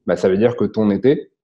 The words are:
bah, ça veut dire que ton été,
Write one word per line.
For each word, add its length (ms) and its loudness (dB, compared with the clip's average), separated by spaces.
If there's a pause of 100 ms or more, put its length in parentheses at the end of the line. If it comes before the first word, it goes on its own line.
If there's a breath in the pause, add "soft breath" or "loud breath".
bah, 100 0
ça 140 0
veut 80 0
dire 180 0
que 80 -2
ton 260 -2
été, 400 -2 (180)